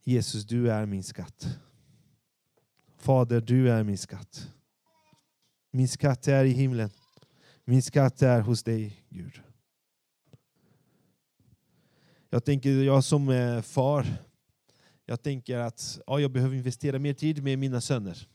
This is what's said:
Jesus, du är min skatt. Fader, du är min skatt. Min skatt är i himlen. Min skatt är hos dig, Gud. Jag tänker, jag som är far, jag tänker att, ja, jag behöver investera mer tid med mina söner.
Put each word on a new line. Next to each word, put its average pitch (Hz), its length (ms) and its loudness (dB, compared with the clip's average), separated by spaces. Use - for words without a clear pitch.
Jesus, 113 420 -2
du 120 260 0
är 107 140 -2
min 98 180 -6
skatt. - 560 -12
Fader, 120 440 2
du 123 300 4
är 110 120 2
min 101 140 -2
skatt. - 540 -14
Min 127 160 2
skatt 131 400 -2
är 135 180 4
i 135 60 4
himlen. 123 380 0
Min 127 160 4
skatt 131 400 2
är 123 200 6
hos 113 220 0
dig, 110 460 -6
Gud. - 320 -16
Jag - 160 -2
tänker, 139 240 0
jag 135 340 4
som 143 260 2
är 120 320 0
far, 135 460 0
jag 120 180 -8
tänker 127 340 -6
att, - 500 -8
ja, 139 120 -2
jag 139 120 0
behöver 131 240 0
investera 131 440 -4
mer 143 140 -2
tid 151 300 -4
med 135 160 -2
mina 127 220 -2
söner. 101 540 -6